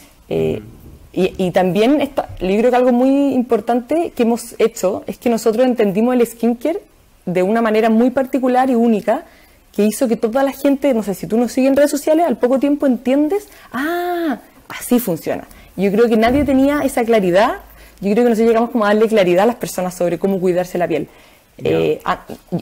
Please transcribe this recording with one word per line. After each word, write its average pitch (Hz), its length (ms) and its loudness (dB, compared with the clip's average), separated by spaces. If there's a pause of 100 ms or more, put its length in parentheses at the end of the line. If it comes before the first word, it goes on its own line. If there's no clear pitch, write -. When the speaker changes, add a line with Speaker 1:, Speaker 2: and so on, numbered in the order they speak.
(300)
Speaker 1:
Eh, - 320 -2
Speaker 2:
Ujú. - 600 -10
Speaker 1:
y, 185 260 -2
y 165 40 -4
también 202 500 2
está, - 280 -6 (100)
yo 190 180 -2
creo 240 140 2
que 247 60 2
algo 254 140 2
muy 269 420 2
importante 247 840 -2
que 240 80 0
hemos 226 360 -2
hecho 214 480 -2
es 202 100 -10
que - 120 -4
nosotros 226 360 0
entendimos 233 500 2
el 233 100 2
skincare 240 560 -2 (440)
de 180 180 -2
una 220 180 0
manera 220 280 2
muy 233 200 4
particular 254 600 0
y 247 60 0
única, 226 500 0 (500)
que 202 80 2
hizo 220 240 0
que 220 80 -2
toda 240 280 -2
la 269 80 0
gente, 277 420 0
no 220 80 -2
sé, 185 140 -6
si - 100 -10
tú 196 120 -2
nos 240 140 0
sigues 269 200 2
en 269 40 0
redes 285 140 4
sociales, 320 380 0
al 240 100 -2
poco 247 220 0
tiempo 285 260 0
entiendes, 285 640 0 (220)
"Ah, 339 680 -4 (300)
así - 300 -2
funciona". 165 460 -6 (300)
Yo 190 160 0
creo 233 160 4
que 226 80 0
nadie 254 300 2
tenía 277 380 2
esa 262 200 -2
claridad. 220 540 2 (420)
Yo 202 120 -2
creo 226 120 2
que 240 60 4
nosotros 226 180 2
llegamos 233 220 2
como 226 160 0
a 202 40 2
darle 214 180 4
claridad 190 360 4
a 220 40 4
las 233 80 0
personas 180 400 -6
sobre 175 240 -2
cómo 196 200 -2
cuidarse 180 380 -2
la 175 100 0
piel. 151 200 -4 (500)
Speaker 2:
Ya. - 120 -4
Speaker 1:
Eh, 160 360 0
ah, - 140 -4 (420)